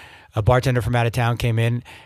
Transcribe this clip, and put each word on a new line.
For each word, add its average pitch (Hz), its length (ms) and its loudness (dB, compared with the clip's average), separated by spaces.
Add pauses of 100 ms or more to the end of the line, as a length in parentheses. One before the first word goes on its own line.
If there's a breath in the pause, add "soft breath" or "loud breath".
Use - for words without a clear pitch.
(340 loud breath)
a 113 60 -2
bartender 123 400 2
from 117 160 -2
out 117 100 2
of 113 60 -2
town 120 240 -2
came 113 220 -2
in 117 240 -2 (240 loud breath)